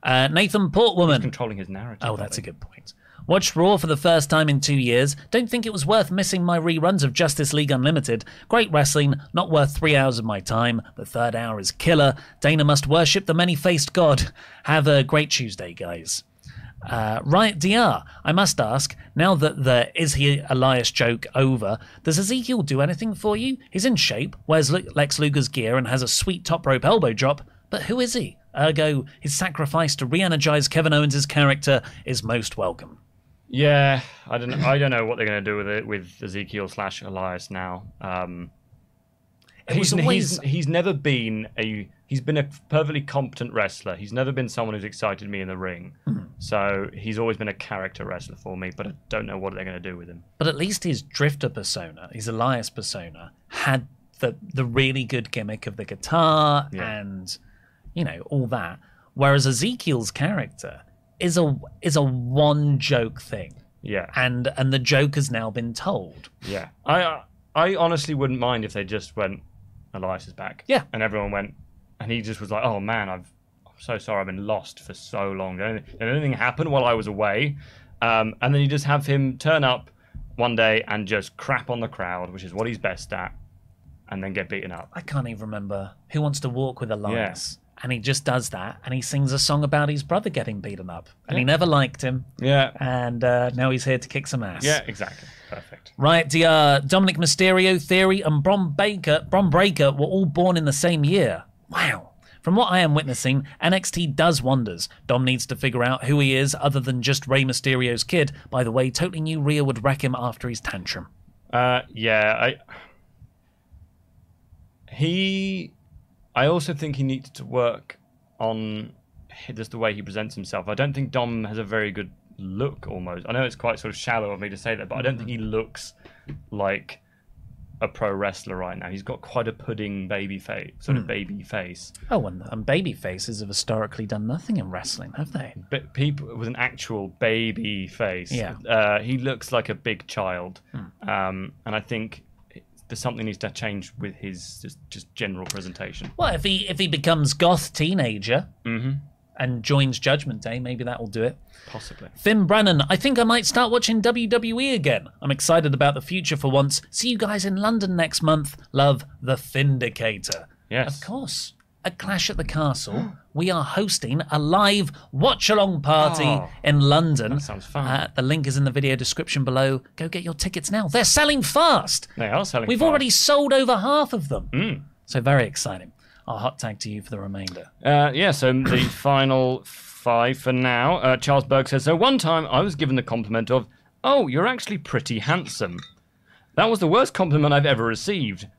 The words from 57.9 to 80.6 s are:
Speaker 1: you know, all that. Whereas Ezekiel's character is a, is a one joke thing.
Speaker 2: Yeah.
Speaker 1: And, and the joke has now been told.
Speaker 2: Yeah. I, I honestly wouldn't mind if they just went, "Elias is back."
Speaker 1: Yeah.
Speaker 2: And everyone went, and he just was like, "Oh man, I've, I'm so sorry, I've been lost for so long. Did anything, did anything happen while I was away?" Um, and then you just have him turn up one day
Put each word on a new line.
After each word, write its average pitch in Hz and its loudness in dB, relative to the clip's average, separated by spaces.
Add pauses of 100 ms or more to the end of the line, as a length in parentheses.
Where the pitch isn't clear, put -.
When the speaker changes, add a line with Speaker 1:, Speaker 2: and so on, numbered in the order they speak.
Speaker 1:
you 170 -2
know, 160 -6
all 139 -2
that. 95 -6 (360)
Whereas 139 4
Ezekiel's 135 0
character - -6 (380)
is 175 0
a, 151 2 (220)
is 156 0
a 151 4
one 143 2
joke 120 0
thing. 90 -12 (280)
Speaker 2:
Yeah. 98 -4 (100)
Speaker 1:
And, 123 0 (100)
and 135 2
the 135 2
joke 143 2
has 143 0
now 113 -2
been 117 -6
told. 101 -6 (140)
Speaker 2:
Yeah. 98 -8 (160)
I, 160 0 (320)
I 175 4
honestly 160 0
wouldn't 131 -2
mind 120 0
if 87 -10
they 101 -4
just 98 -8
went, 98 -4 (540)
"Elias 92 -6
is 90 -20
back." - -14
Speaker 1:
Yeah. - 2 (100)
Speaker 2:
And 113 -4
everyone 104 -2
went, 101 -6 (440)
and 113 -8
he 117 -4
just 104 -8
was 104 -10
like, 110 -4
"Oh 113 -2
man, 104 -4
I've, 92 -12 (340)
I'm - -20
so 117 -6
sorry, 104 -4
I've 95 -4
been 95 -8
lost 104 -6
for - -18
so 101 -6
long. 95 -6
Did 98 -6
anything, 110 -10
did 113 -4
anything 139 0
happen 123 -2
while 139 2
I 120 4
was 110 -2
away?" 107 -2 (460)
Um, 113 2
and 131 2
then 143 4
you 143 4
just 143 0
have 143 0
him 135 0
turn 156 2
up 127 0 (460)
one 120 0
day 110 4